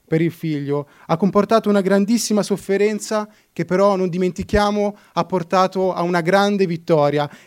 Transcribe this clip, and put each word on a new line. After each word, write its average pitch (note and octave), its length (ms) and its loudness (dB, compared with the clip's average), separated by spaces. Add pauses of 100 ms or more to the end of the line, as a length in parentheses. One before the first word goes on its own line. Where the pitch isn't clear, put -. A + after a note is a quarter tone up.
per D#3+ 140 0
il E3 100 0
figlio, C#3+ 600 -6 (160)
ha E3 100 0
comportato G#3 540 2
una G3+ 100 2
grandissima G3+ 640 0
sofferenza G#3 840 -2 (240)
che E3+ 140 -6
però, F#3+ 320 2
non F#3 140 -2
dimentichiamo, G3+ 840 -2 (180)
ha E3+ 100 0
portato F#3 680 0
a F3 80 -4
una F3 180 0
grande G3 460 2
vittoria. D3 640 0 (160)